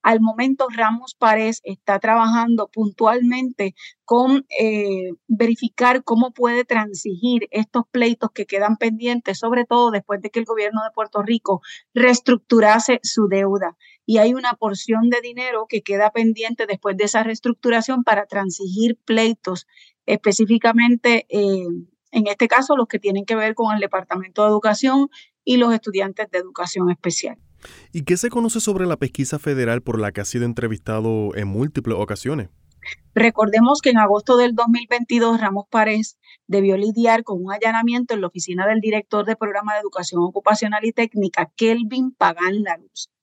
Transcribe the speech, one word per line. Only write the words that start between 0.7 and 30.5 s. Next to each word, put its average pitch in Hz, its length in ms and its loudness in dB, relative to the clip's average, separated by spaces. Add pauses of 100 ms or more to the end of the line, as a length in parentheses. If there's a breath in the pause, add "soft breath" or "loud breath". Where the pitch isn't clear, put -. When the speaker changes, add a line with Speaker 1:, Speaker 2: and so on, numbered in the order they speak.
Speaker 1:
Ramos 226 400 -2
Párez 220 520 2
está 196 340 -4
trabajando 226 720 0
puntualmente 233 1040 -2 (300 loud breath)
con, 262 400 2 (120)
eh, 202 520 -2 (180)
verificar 240 800 0
cómo 240 260 2
puede 240 320 0
transigir 214 880 -2
estos 220 400 -2
pleitos 233 420 0
que 202 120 -8
quedan 208 320 0
pendientes, 233 640 -4
sobre 240 260 -2
todo 240 260 2
después 202 300 -4
de 214 80 -10
que 233 100 -4
el 226 60 -4
gobierno 220 380 -4
de 220 120 -8
Puerto 214 260 -4
Rico 202 400 -2 (320 loud breath)
reestructurase 240 1080 4
su 214 240 0
deuda. 196 480 -2 (300 soft breath)
Y 220 140 2
hay 226 140 6
una 254 200 -2
porción 226 560 0
de 240 100 2
dinero 240 480 -6
que 214 140 -4
queda 202 300 2
pendiente 226 540 -2
después 202 300 -4
de 202 80 0
esa 220 200 0
reestructuración 233 840 -2
para 208 200 2
transigir 196 800 -2
pleitos, 220 640 -2 (380 soft breath)
específicamente, 233 1200 2
eh, 196 400 0 (440)
en 214 160 0
este 202 200 0
caso, 269 300 2
los 240 100 0
que 202 120 -6
tienen 196 260 -2
que 226 100 -2
ver 220 180 0
con 220 220 -2
el 208 60 -2
Departamento 190 640 -4
de 214 60 4
Educación 240 600 2 (340 loud breath)
y 247 140 2
los 233 160 4
estudiantes 196 580 -4
de 185 60 -2
educación 180 520 -4
especial. - 480 -4 (540 loud breath)
Speaker 2:
¿Y 160 140 -8
qué 175 100 2
se 233 140 -2
conoce 233 320 -2
sobre 190 240 -2
la 170 100 -2
pesquisa 139 420 -4
federal 123 440 -2
por 113 180 -4
la 104 140 -4
que 101 80 -8
ha 101 40 -6
sido 120 200 -4
entrevistado 110 920 -4